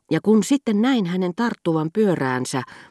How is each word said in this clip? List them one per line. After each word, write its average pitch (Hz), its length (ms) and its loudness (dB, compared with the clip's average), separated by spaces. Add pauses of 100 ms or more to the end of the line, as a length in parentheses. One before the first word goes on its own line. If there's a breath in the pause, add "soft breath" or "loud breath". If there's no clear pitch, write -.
(100)
Ja 160 120 0
kun 208 220 4
sitten 220 380 0
näin 240 240 2
hänen 180 300 -2
tarttuvan 165 560 -2
pyöräänsä 139 720 0 (280 loud breath)